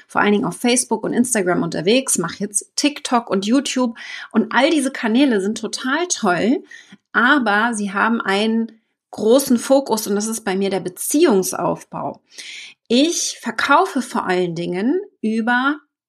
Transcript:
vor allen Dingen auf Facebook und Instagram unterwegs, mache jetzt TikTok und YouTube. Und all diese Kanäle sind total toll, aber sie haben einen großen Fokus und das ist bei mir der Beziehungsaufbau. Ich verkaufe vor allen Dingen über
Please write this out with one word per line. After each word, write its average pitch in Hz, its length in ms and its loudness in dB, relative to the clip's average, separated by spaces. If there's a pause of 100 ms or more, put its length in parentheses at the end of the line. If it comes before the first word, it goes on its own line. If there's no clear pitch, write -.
vor - 140 0
allen 202 120 4
Dingen 202 120 2
auf 175 140 -6
Facebook 240 440 0
und - 120 -4
Instagram 180 480 0
unterwegs, 170 560 0
mache 170 220 -4
jetzt - 360 -4
TikTok - 540 -2
und 196 160 0
YouTube. 254 500 0 (360)
Und 226 200 0
all 254 160 4
diese 277 220 0
Kanäle 233 500 2
sind 214 160 -2
total 277 520 -4
toll, 202 540 2 (500)
aber 233 600 2
sie 202 220 -6
haben 220 260 0
einen 220 520 0 (380)
großen 233 480 4
Fokus 269 480 0
und 202 80 0
das 208 120 -2
ist 226 160 -6
bei 190 120 -2
mir 196 160 0
der 190 100 -2
Beziehungsaufbau. 180 1400 -2 (640)
Ich 294 520 0
verkaufe 294 600 2
vor - 260 -4
allen 180 280 0
Dingen 185 460 -2 (200)
über 240 600 0 (280)